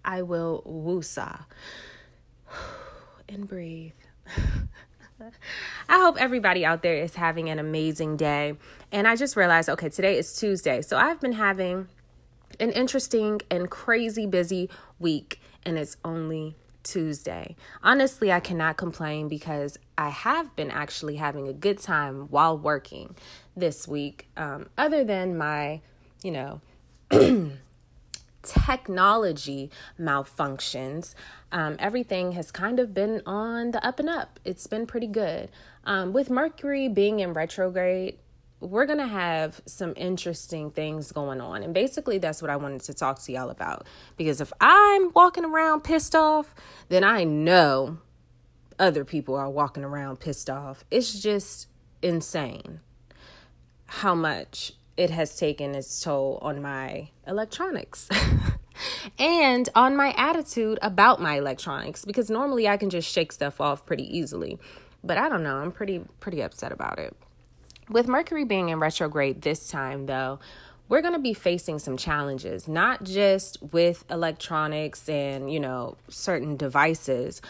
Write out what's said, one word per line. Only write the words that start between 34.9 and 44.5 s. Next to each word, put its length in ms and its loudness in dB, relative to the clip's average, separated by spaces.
good. 440 -4
Um, 280 -2
with 180 2
Mercury 580 0
being 320 4
in 120 -2
retrograde, 840 -2
we're 260 0
gonna 200 0
have 600 -2
some 300 -6
interesting 720 -6
things 420 -6
going 280 -4
on. 220 -8
And 120 -4
basically, 440 0
that's 220 -2
what 100 -4
I 60 0
wanted 260 -6
to 120 -10
talk 280 -2
to 100 -10
y'all 180 -6
about. 360 -8
Because 240 0
if 200 -6